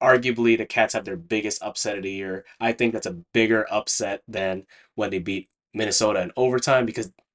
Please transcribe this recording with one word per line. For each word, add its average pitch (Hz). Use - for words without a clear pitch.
arguably 120
the 107
Cats 110
have 104
their 95
biggest 107
upset 104
of 95
the 95
year. 95
I 117
think 120
that's 104
a 87
bigger 110
upset 104
than 95
when 104
they 95
beat 92
Minnesota 104
in 87
overtime, 127
because 110